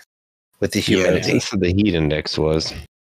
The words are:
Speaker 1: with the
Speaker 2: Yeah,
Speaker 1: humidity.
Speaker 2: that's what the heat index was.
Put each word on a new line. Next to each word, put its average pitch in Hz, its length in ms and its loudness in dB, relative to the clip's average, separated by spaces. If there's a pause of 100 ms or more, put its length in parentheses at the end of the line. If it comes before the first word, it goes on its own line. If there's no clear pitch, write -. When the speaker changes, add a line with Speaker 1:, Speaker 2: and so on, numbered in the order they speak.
(600)
Speaker 1:
with 101 120 -2
the 104 80 0
Speaker 2:
Yeah, 95 60 -2
Speaker 1:
humidity. 92 480 2
Speaker 2:
that's - 180 0
what 98 100 -4
the 90 120 2
heat 101 220 2
index 76 420 -2
was. 78 360 0 (280)